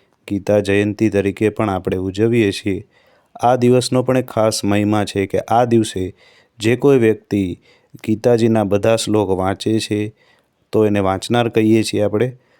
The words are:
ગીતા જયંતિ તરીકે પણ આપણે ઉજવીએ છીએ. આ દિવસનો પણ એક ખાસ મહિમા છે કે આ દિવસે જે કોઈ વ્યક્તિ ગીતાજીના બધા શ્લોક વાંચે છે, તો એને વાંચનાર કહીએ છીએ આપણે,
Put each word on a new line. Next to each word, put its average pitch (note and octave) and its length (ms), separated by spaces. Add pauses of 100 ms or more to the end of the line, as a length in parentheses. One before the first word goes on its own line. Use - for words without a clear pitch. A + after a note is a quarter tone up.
(280)
ગીતા G#2 320
જયંતિ G2+ 500
તરીકે G2 400
પણ G#2+ 200
આપણે F#2+ 280
ઉજવીએ G2+ 540
છીએ. F#2+ 360 (480)
આ B2 200
દિવસનો B2 480
પણ B2+ 140
એક B2+ 100
ખાસ G#2+ 380
મહિમા G#2 400
છે G2 200
કે F#2+ 140
આ A#2 260
દિવસે G#2+ 500 (440)
જે A2+ 160
કોઈ C3+ 220
વ્યક્તિ G#2 600 (480)
ગીતાજીના A2+ 560
બધા G2+ 320
શ્લોક G#2 340
વાંચે G2 500
છે, G#2 360 (560)
તો A2 140
એને G#2 140
વાંચનાર G2+ 500
કહીએ A2 340
છીએ G#2 180
આપણે, G#2+ 360 (220)